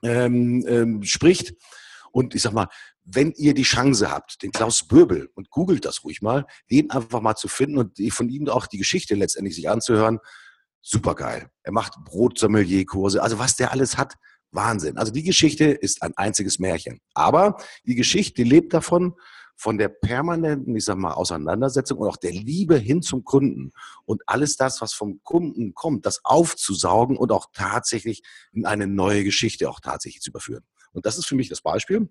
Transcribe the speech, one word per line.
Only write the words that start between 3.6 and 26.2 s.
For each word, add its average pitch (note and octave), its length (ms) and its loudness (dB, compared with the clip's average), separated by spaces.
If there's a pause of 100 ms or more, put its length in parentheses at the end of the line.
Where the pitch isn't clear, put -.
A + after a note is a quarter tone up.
Chance A#2+ 480 2
habt, - 320 -10
den G2 100 -10
Klaus A2+ 340 0
Böbel, G2+ 480 6
und F#2+ 140 -16
googelt E3+ 380 0
das - 180 -8
ruhig - 160 -12
mal, B2+ 240 0 (260)
den D3+ 200 4
einfach A#2 320 -2
mal A2 140 2
zu - 120 -8
finden C#3 300 -2
und G#2+ 180 -2
die, G#2+ 140 -2
von A#2+ 180 -2
ihm C#3 220 -6
auch B2+ 160 0
die G2+ 120 -12
Geschichte - 360 -2
letztendlich F#2+ 400 -2
sich D#2+ 160 -6
anzuhören, A2 480 2 (640)
supergeil. - 680 -4 (140)
Er - 100 -10
macht G#2+ 220 -4 (100)
Brotsommelier-Kurse, G2 1160 2
also A2+ 160 -2
was B2+ 180 0
der B2+ 160 0
alles C3 240 -2
hat, - 200 -4 (340)
Wahnsinn. F#2+ 480 -4
Also A2 120 -2
die C#3+ 120 -4
Geschichte D#3 420 4
ist - 380 0
ein E2 140 -6
einziges G2 420 -2
Märchen. E2 420 -4 (140)
Aber D3+ 420 6 (300)
die B2 80 0
Geschichte B2+ 480 0
lebt C#3+ 320 6
davon, F3 400 2 (440)
von A2 200 -4
der G#2 100 2
permanenten, C#3+ 880 -2
ich G#2 80 -4
sag G2 140 -2
mal, F2 160 -4
Auseinandersetzung F#2 840 -2
und G#2+ 120 -2
auch F2+ 100 -6
der F2 120 -4
Liebe D3+ 460 0
hin B2+ 240 2
zum C3 240 -6
Kunden G#2+ 480 0 (320)
und G#2+ 220 -4
alles C#3+ 320 -2
das, C3 240 -2
was A2 100 -8
vom G2+ 320 -10
Kunden C#3+ 480 -2
kommt, C#3 320 -4
das - 200 -4